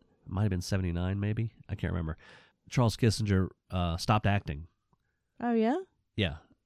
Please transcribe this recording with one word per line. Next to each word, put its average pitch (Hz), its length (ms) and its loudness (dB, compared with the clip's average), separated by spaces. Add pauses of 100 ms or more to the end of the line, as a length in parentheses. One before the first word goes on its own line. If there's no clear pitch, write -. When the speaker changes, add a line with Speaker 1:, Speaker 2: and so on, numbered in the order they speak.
(320)
Speaker 1:
might 95 120 0
have 104 80 2
been 90 100 0
seventy-nine, 92 580 -2
maybe. 107 320 -2 (160)
I - 80 -8
can't 87 160 -4
remember. 82 240 -4 (540)
Charles 117 260 4
Kissinger, 101 540 2 (220)
uh, 87 260 -2
stopped - 280 2
acting. 82 420 -2 (760)
Speaker 2:
Oh, 240 120 -2
yeah? 226 220 2 (400)
Speaker 1:
Yeah, 85 200 0 (300)